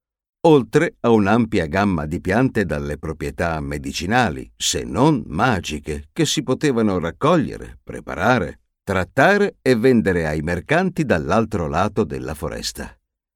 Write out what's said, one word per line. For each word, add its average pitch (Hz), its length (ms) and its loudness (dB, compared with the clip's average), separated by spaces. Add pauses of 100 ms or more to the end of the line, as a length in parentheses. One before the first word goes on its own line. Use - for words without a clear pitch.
(420)
oltre 151 580 4
a 120 80 0
un'ampia 110 560 4
gamma 87 400 0
di 78 160 -4
piante 107 460 0
dalle 73 320 -4
proprietà 78 640 -6
medicinali, 73 920 -4
se - 300 -4
non 120 420 2
magiche, 76 840 -4
che 156 140 0
si - 160 -2
potevano 117 560 0
raccogliere, 85 840 -2
preparare, 78 760 -2 (300)
trattare 170 720 2
e 127 140 4
vendere 101 500 4
ai 78 160 -2
mercanti 147 640 -2
dall'altro 95 640 0
lato 101 340 0
della 69 320 -6
foresta. - 580 -8 (440)